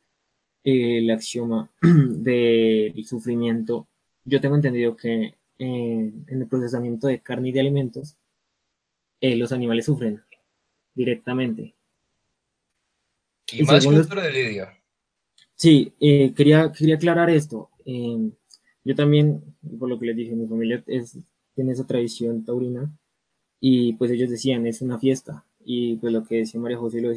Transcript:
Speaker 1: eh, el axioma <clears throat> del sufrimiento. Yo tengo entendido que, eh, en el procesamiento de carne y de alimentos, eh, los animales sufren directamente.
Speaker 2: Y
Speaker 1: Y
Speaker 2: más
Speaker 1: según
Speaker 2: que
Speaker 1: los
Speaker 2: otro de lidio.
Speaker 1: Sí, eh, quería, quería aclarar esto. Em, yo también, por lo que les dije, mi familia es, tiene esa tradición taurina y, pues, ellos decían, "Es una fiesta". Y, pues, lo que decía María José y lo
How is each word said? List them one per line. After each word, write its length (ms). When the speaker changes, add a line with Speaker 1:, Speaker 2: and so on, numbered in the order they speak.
Speaker 1:
eh, 360
el 100
axioma 680
<clears throat> 60
del 1200
sufrimiento. 840
Yo 160
tengo 160
entendido 400
que, 400
eh, 520
en 140
el 60
procesamiento 600
de 120
carne 300
y 20
de 80
alimentos, 560
eh, 160
los 160
animales 340
sufren 360
directamente. 800
Speaker 2:
Y 120
Speaker 1:
Y 0
Speaker 2:
más 200
Speaker 1:
según 120
Speaker 2:
que 20
Speaker 1:
los 100
Speaker 2:
otro 140
de 100
lidio. 360
Speaker 1:
Sí, 400
eh, 360
quería, 360
quería 240
aclarar 340
esto. 400
Em, 460
yo 100
también, 480
por 100
lo 100
que 80
les 80
dije, 200
mi 120
familia 400
es, 300
tiene 180
esa 140
tradición 580
taurina 460
y, 340
pues, 160
ellos 200
decían, 360
"Es 160
una 160
fiesta". 460
Y, 320
pues, 160
lo 120
que 120
decía 240
María 180
José 200
y 40
lo 140